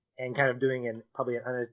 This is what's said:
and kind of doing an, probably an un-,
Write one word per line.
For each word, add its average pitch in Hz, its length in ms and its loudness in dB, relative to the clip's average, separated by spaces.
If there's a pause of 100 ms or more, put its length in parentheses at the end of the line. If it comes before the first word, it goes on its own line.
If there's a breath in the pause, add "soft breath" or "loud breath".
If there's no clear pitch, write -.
(180)
and 127 180 -4
kind 139 140 4
of 123 100 0
doing 127 280 2
an, 113 140 -4 (140)
probably 123 220 0
an 117 80 -8
un-, 123 260 -2